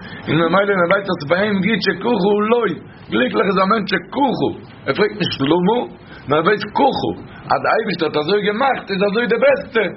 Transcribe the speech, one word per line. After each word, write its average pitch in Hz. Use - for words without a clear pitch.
אין 143
דער 165
מיילה, 202
דער 170
ווייסט, 196
וואס 147
ביי 185
אים 202
גייט, 220
שכוחו 202
לוי. 226
גליקלעך 214
איז 185
דער 196
מענטש, 220
שכוחו. 180
ער 139
פרעגט 208
נישט 160
שלמה, 180
נאר 147
ער 160
ווייסט 208
כוחו. -
האט 131
דער 135
אייבערשטער 160
דאס 151
אזוי 202
געמאכט, 233
איז 190
אזוי 226
דער 226
בעסטע. 247